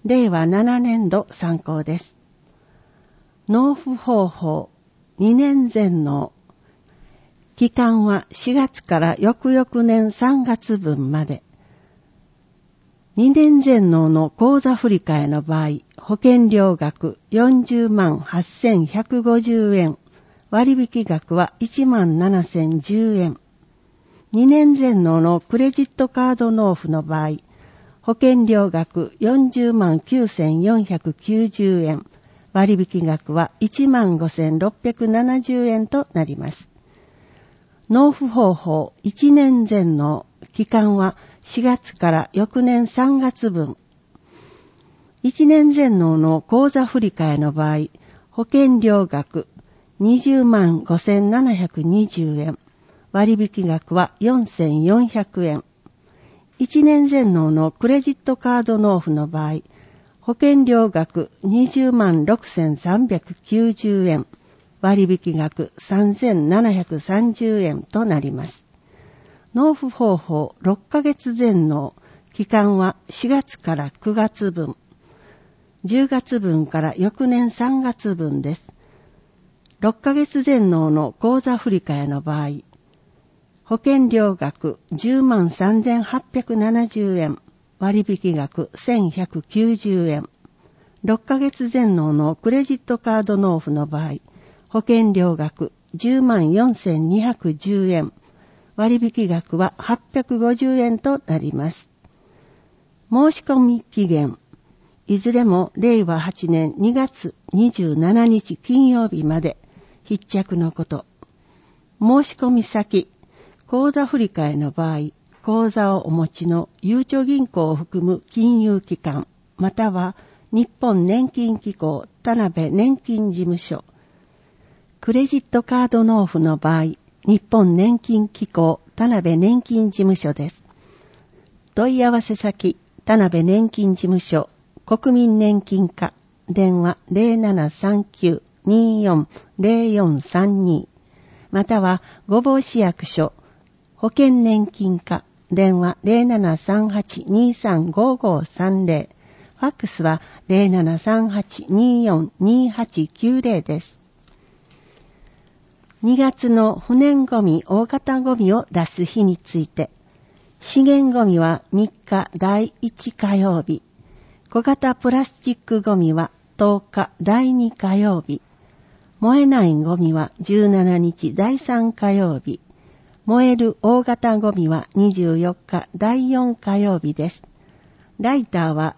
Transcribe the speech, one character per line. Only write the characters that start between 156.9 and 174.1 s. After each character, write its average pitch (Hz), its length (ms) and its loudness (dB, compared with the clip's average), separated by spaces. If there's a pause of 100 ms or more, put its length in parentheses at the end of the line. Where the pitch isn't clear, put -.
燃 277 300 4
ゴ 240 160 -2
ミ、 165 260 0
大 220 200 0
型 269 340 -4
ゴ 254 160 -2
ミ 196 160 2
を 240 180 0
出 165 140 -2
す 180 220 -6
日 214 180 0
に 185 140 0
つ - 200 -8
い 156 80 -4
て、 - 240 -8 (720)
資 - 220 0
源 269 360 4
ゴ 226 60 4
ミ 180 140 4
は 165 240 0 (100)
三 208 160 0
日 - 480 -6
第 202 460 -2
一 233 300 -10
火 202 240 -2
曜 190 260 0
日、 - 200 -6 (680)
小 233 100 -2
型 262 340 -2
プ - 160 -2
ラ 262 140 0
ス - 160 -14
チ 247 120 -6
ッ - 120 -6
ク 220 160 -2
ゴ 202 160 0
ミ 160 160 2
は 165 180 -4 (280)
十 208 220 2
日 - 300 -6 (120)
第 254 320 0
二 233 180 0
火 190 240 -4
曜 202 300 0
日、 - 160 -10 (800)
燃 254 200 4
え 277 60 4
な 254 180 4
い 165 100 2
ゴ 160 220 -2
ミ 165 160 0
は 156 260 -4
十 208 300 0
七 185 300 2
日 170 360 -2
第 226 240 -2
三 233 360 -2
火 202 180 -2
曜 175 320 -2
日、 - 160 -8 (640)
燃 247 240 2
え 247 80 4
る 233 260 0
大 240 220 2
型 233 340 -2